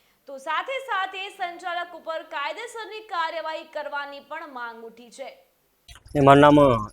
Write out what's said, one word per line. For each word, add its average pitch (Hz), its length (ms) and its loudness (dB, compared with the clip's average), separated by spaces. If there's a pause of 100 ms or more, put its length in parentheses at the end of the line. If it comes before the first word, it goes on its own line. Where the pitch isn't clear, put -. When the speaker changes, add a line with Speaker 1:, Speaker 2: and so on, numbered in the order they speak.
(280)
Speaker 1:
તો 269 100 -14
સાથે 330 420 -4
સાથે 392 500 -6
સંચાલક 349 680 -8
ઉપર 320 280 -10
કાયદેસરની 427 760 -10
કાર્યવાહી 320 640 -6
કરવાની 285 560 -10
પણ 311 340 -14
માંગ 233 320 -12
ઉઠી 233 260 -20
છે. - 340 -18 (720)
Speaker 2:
એ 147 40 2
મારું 139 220 8
નામ, 147 200 8
અ, 113 320 4